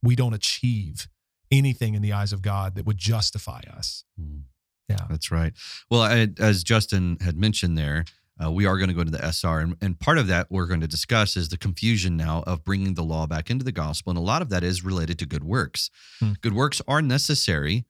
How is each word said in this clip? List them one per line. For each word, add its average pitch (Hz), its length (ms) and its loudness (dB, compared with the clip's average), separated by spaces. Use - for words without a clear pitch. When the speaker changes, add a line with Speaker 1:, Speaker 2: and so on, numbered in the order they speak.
Speaker 1:
We 120 120 6
don't 123 200 0
achieve 107 720 -2
anything 131 440 2
in 104 80 0
the 104 100 0
eyes 101 200 0
of 98 100 -6
God 98 340 -2
that 95 100 -6
would 107 120 0
justify 101 640 -2
us. - 280 -10
Speaker 2:
Mm. 73 220 -10
Speaker 1:
Yeah. 101 100 0
Speaker 2:
That's 80 220 -4
right. 82 200 0
Well, 120 120 6
I, 113 260 6
as 104 240 4
Justin 92 580 2
had 87 160 0
mentioned 90 400 2
there, 78 280 0
uh, 80 100 0
we 98 140 4
are 95 120 4
gonna 92 140 2
go 85 120 0
to 80 60 -2
the - 140 -6
S - 200 -2
R, 80 160 2
and, 82 200 -2
and 92 180 -2
part 160 200 4
of 117 80 2
that 90 240 2
we're 90 160 0
gonna 82 220 0
discuss 101 500 0
is 82 100 -2
the 90 80 -6
confusion 92 600 0
now 80 280 0
of 85 180 -4
bringing 95 300 0
the 82 100 -4
law 80 220 -2
back 78 240 -4
into 127 140 -2
the 123 80 -4
gospel, 78 380 -4
and 87 80 0
a 85 40 -2
lot 120 200 0
of 139 80 -6
that 90 120 0
is 87 220 -2
related 87 360 -2
to 85 60 -4
good 73 180 -6
works. 92 440 -2
Speaker 1:
Hmm. 107 120 0
Speaker 2:
Good 113 100 0
works 131 360 0
are 143 120 2
necessary 117 880 0